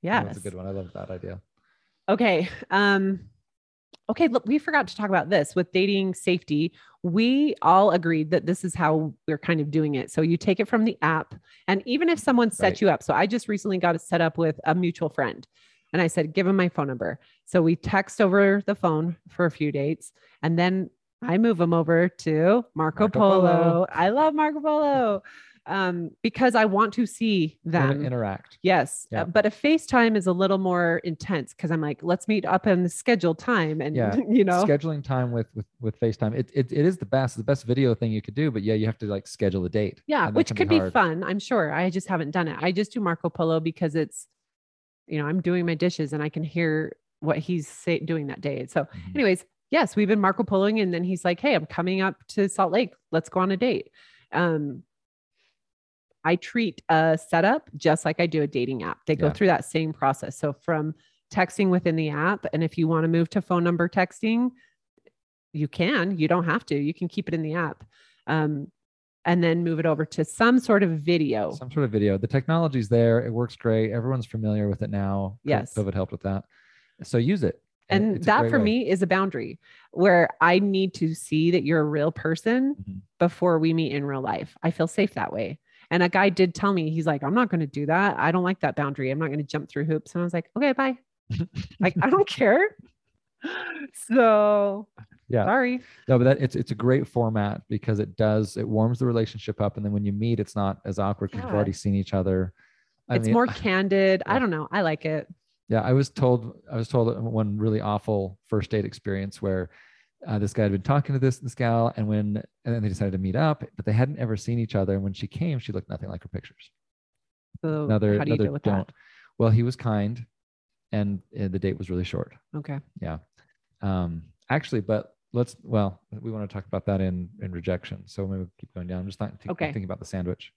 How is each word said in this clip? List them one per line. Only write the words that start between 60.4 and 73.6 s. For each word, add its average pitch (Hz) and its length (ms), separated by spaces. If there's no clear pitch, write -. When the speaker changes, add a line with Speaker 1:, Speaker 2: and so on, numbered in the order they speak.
Speaker 1:
from 156 440
texting 196 380
within 180 240
the 160 140
app, 156 440
and 160 120
if 160 120
you 160 120
wanna 160 180
move 165 240
to 208 120
phone 175 200
number 175 260
texting, 220 640
you 151 160
can. 190 500
You 156 80
don't 175 180
have 147 220
to. 147 100
You 143 160
can 180 140
keep 180 220
it 165 60
in 165 80
the 156 120
app, 165 300
um, 151 460
and 175 180
then 170 220
move 165 140
it 165 80
over 156 180
to 156 200
some 240 340
sort 208 240
of 165 160
video. 147 540
Speaker 2:
Some 127 180
sort 147 140
of 113 60
video. 101 280
The 104 80
technology's 135 640
there. 117 360
It 117 80
works 117 240
great. 110 360